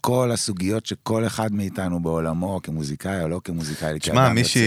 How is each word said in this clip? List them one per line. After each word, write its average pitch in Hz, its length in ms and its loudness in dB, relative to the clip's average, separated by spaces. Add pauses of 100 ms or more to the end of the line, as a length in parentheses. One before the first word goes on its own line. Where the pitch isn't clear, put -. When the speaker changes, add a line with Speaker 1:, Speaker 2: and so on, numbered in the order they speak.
Speaker 1:
כל 123 320 2
הסוגיות 104 520 -2
שכל 113 420 -2
אחד 110 260 0
מאיתנו 95 500 -2
בעולמו, 82 600 0
כמוזיקאי 78 600 -4
או 78 60 0
לא 90 140 -4
כמוזיקאי, 78 560 -4
Speaker 2:
תשמע, 78 160 0
Speaker 1:
כאדם 123 200 6
Speaker 2:
מישהי 123 320 4